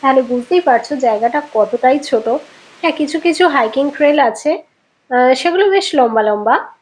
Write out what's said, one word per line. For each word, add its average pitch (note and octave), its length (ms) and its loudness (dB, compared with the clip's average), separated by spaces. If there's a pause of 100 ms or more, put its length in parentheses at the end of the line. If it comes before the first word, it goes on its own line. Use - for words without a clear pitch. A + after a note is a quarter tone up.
তাহলে C4+ 200 2
বুঝতেই B3 400 -2
পারছো C#4 340 0
জায়গাটা A#3 460 0 (120)
কতটাই A#3+ 460 0
ছোট। B3+ 280 -4 (540)
হ্যাঁ, E4 100 -2
কিছু D#4 280 -4
কিছু E4 280 0
হাইকিং C#4 440 0
ট্রেল D4 280 2
আছে, C#4+ 440 -2 (460)
আহ, B3+ 240 4
সেগুলো F4 360 0
বেশ F#4+ 260 0
লম্বা A3+ 260 2
লম্বা G#3+ 600 0